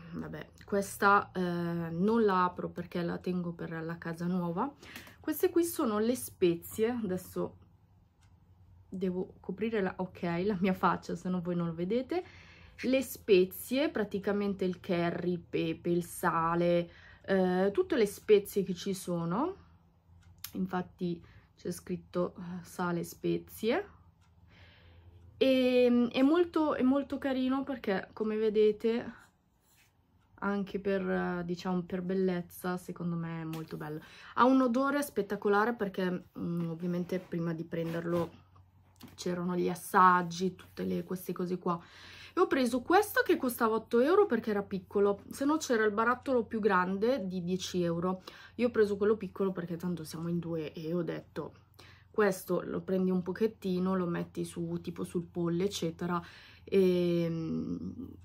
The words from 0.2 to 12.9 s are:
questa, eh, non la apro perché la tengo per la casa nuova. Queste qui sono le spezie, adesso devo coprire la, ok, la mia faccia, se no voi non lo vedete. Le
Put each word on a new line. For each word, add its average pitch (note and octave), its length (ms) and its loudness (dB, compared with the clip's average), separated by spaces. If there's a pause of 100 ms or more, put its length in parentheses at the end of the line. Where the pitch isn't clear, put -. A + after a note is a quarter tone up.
questa, G3+ 680 4
eh, - 60 -4
non F3 880 2
la F#3 200 6
apro E3+ 240 -4
perché F3 340 -6
la E3+ 160 -2
tengo F3+ 320 -2
per E3+ 180 -10 (140)
la E3+ 160 -6
casa E3+ 260 -6
nuova. F3+ 480 -2 (460)
Queste D#4 320 -2
qui E4+ 120 4
sono C4 360 0
le A3+ 160 2
spezie, F#3 720 0
adesso F#3 680 -6 (1300)
devo F#3 500 -4
coprire G#3+ 420 -4
la, F#3+ 160 0
ok, - 240 -8 (220)
la G3+ 160 0
mia F#3+ 140 2
faccia, F3+ 420 0
se F3 140 -6
no F3+ 120 -2
voi F3 140 -2
non E3+ 120 -2
lo E3+ 60 -4
vedete. A#3+ 500 -2 (580)
Le C4 200 2